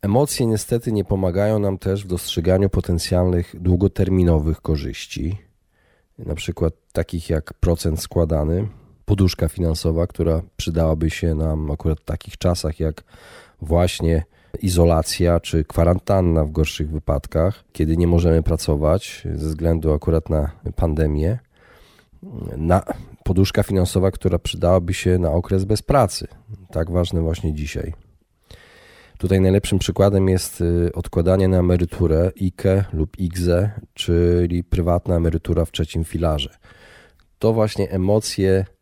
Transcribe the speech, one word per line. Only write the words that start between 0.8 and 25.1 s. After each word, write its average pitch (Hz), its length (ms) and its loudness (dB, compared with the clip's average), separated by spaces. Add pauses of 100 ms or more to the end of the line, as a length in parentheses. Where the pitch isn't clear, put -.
nie 101 120 0
pomagają 98 540 0
nam 98 200 -2
też 101 260 -4
w 92 40 -16
dostrzeganiu 92 640 0
potencjalnych 90 880 0
długoterminowych 87 1000 2
korzyści, 78 800 -6 (800)
na - 160 -8
przykład 82 400 -4 (180)
takich - 380 -4
jak 80 240 -2
procent 80 460 0
składany, 82 680 0 (360)
poduszka 95 440 2
finansowa, 82 580 -2
która 82 360 -2 (140)
przydałaby 80 540 0
się 82 240 -2
nam 78 360 -2
akurat 78 300 -2
w - 40 -20
takich - 340 -10
czasach 85 420 -2
jak 80 240 -4 (560)
właśnie 82 640 0 (380)
izolacja 85 760 2
czy 80 240 -2
kwarantanna 85 800 2
w 76 60 -4
gorszych 76 400 -2
wypadkach, 78 840 -2
kiedy 80 240 0
nie 87 100 2
możemy 85 360 4
pracować 80 920 -2
ze 76 140 -4
względu 80 440 0
akurat 80 380 0
na 76 200 0 (260)
pandemię. 78 640 0 (1160)
Na, 82 260 2 (420)
poduszka 98 380 2
finansowa, 92 480 0
która 87 280 -2
przydałaby 87 560 0
się 90 240 0